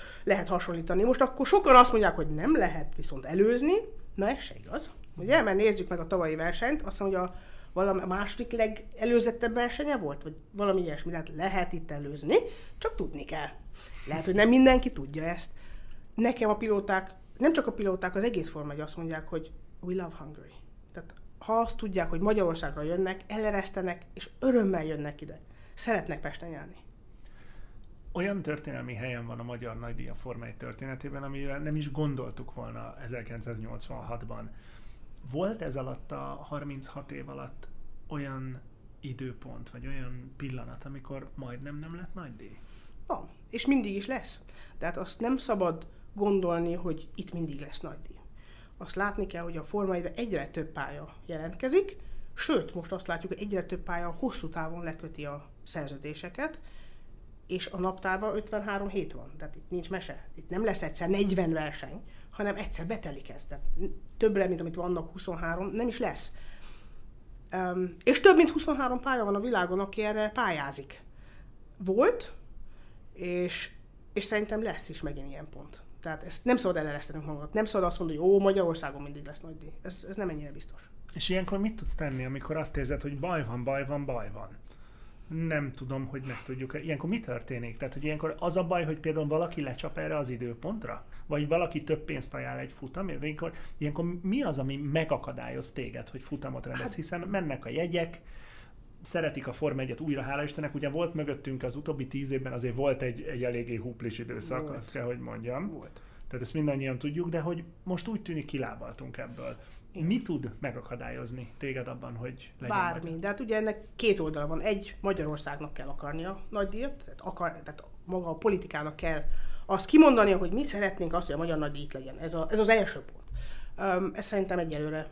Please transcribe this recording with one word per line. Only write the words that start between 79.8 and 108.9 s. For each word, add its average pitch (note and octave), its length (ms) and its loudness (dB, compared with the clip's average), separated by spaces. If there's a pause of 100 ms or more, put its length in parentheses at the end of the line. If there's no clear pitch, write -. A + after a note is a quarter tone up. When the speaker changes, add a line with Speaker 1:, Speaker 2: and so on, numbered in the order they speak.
Speaker 1:
Ez, - 260 -10
ez G3 80 -8
nem G3 120 0
ennyire D3 240 -6
biztos. - 380 -12 (240)
Speaker 2:
És - 140 0
ilyenkor F#3 300 2
mit A3 180 2
tudsz - 180 0
tenni, C3 300 0
amikor C3+ 320 -4
azt D#3 200 -2
érzed, C#3+ 260 0
hogy C#3+ 160 -4
baj D#3+ 260 0
van, A#2+ 200 -2
baj C3+ 220 2
van, C#3+ 180 -2
baj A2+ 280 -2
van? G#2 160 -8 (800)
Nem D#3 440 0
tudom, C3+ 340 -4
hogy C3 200 -6
meg B2 160 -8
tudjuk. C3 400 -6
Ilyenkor D#3 260 -2
mi A3+ 120 0
történik? A#2+ 560 -6
Tehát, C3 180 -4
hogy C#3+ 100 -4
ilyenkor D#3 340 0
az E3+ 180 0
a F3+ 100 4
baj, F3 180 4
hogy D#3 140 0
például D#3 280 0
valaki D#3+ 360 2
lecsap C#3 360 -4
erre D#3 180 0
az C#3 120 0
időpontra? A#2+ 760 -4 (220)
Vagy D3 220 2
valaki D#3 360 2
több D3+ 200 0
pénzt C#3+ 300 -4
ajánl C3 240 -6
egy C3 140 -8
futamért? C#3+ 500 -6
Ilyenkor, D#3 300 -2 (260)
ilyenkor D3 260 0 (180)
mi G#3+ 200 2
az, D#3+ 160 2
ami C3+ 180 0
megakadályoz C3 960 0
téged, A#2+ 360 -8
hogy C#3 140 -10
futamot C3 440 -6
rendez? - 200 -4
Speaker 1:
Hát - 80 -6
Speaker 2:
Hiszen E3+ 260 -4
mennek F3 440 -2
a A#2 40 -8
jegyek, E3 520 0 (800)
szeretik D#3 440 -2
a B2 60 -4
Forma C3+ 280 0
egyet B2+ 200 -4
újra, D3 220 0
hála C#3 200 -2
Istennek. D3 320 -4
Ugye C#3+ 140 0
volt E3 260 0
mögöttünk C#3+ 480 -4
az B2+ 140 -2
utóbbi C#3+ 300 -4
tíz C3+ 240 -4
évben, C3 220 -2
azért A#2+ 220 -2
volt C3+ 280 4
egy, B2+ 200 -2
egy B2 220 -2
eléggé A#2+ 320 0
huplis A2+ 420 -4
időszak, A#2+ 440 -4
Speaker 1:
Volt. C#3+ 140 -6
Speaker 2:
azt A#2+ 140 -10
kell, B2+ 140 -4
hogy B2 140 -2
mondjam. B2 520 -4
Speaker 1:
Volt. - 300 -12 (280)
Speaker 2:
Tehát B2 160 -6
ezt - 100 -6
mindannyian C3+ 440 2
tudjuk, D3+ 300 -2
de E3 120 0
hogy E3+ 240 -2 (180)
most F3+ 260 -2
úgy G#3 140 -2
tűnik, D#3 240 -4
kilábaltunk B2 720 -6